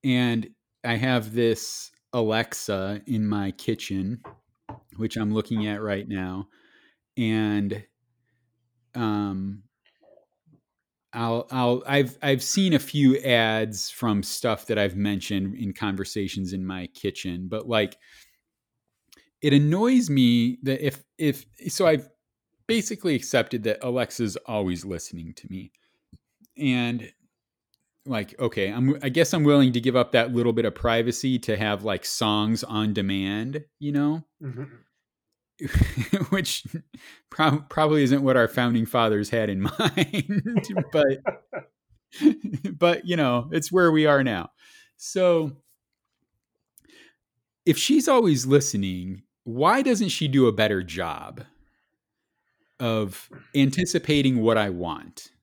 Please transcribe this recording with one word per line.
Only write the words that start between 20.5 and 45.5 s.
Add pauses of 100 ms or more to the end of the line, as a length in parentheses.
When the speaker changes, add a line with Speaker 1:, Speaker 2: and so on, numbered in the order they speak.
Speaker 1:
that
if, (140)
if, (220)
so
I've (580)
basically
accepted
that
Alexa's (100)
always
listening
to
me. (840)
And, (960)
like,
okay,
I'm,
I
guess
I'm
willing
to
give
up
that
little
bit
of
privacy
to
have,
like,
songs
on
demand, (140)
you
know? (180)
Speaker 2:
Mm-hmm. (960)
Speaker 1:
<laughs>
Which (640)
prob-,
probably
isn't
what
our
founding
fathers
had
in
<laughs>
mind, (240)
but, (1500)
<laughs>
but,
you
know,
it's
where
we
are
now. (460)
So (2000)